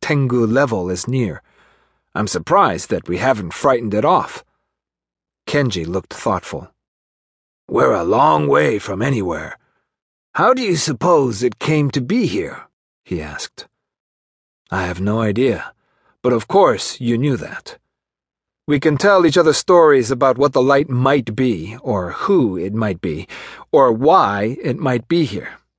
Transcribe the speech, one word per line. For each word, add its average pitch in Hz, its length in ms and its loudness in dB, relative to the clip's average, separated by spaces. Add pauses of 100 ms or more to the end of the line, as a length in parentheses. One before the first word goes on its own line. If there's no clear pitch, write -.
tengu 123 460 0
level 113 420 0
is 92 180 -6
near. 117 360 -4 (720)
I'm 107 120 -2
surprised 104 600 0
that 92 180 -4
we 90 120 -4
haven't 107 340 -2
frightened 120 400 0
it 107 140 0
off. 160 360 0 (1040)
Kenji 113 400 -2
looked 90 280 -6
thoughtful. 90 560 -6 (1000)
"We're 123 240 2
a 90 260 -2
long 151 300 2
way 139 300 2
from 101 240 -6
anywhere. 90 560 -4 (800)
How 226 180 2
do 254 80 -2
you 185 140 0
suppose 139 640 0
it 123 160 -2
came 151 320 0
to 139 100 -4
be 185 260 0
here?" - 360 -6 (440)
he 85 140 -6
asked. - 480 -14 (1000)
"I 92 160 -4
have 87 120 -8
no 104 220 -2
idea, 110 540 -2 (480)
but 123 100 2
of 113 160 -2
course 156 520 2
you 117 180 0
knew 139 180 0
that. - 420 -14 (880)
We 147 140 2
can 151 160 2
tell 190 300 4
each 147 100 2
other 160 160 4
stories 147 580 4
about 127 280 2
what 131 160 2
the 127 80 2
light 139 260 2
might 127 480 0
be, 110 460 -2
or 92 300 -4 (120)
who 131 320 2
it 92 160 -6
might 107 300 -4
be, 85 260 -6 (420)
or 131 220 6
why 117 720 2
it 131 160 -4
might 127 280 -2
be 165 200 2
here. - 320 -10 (200)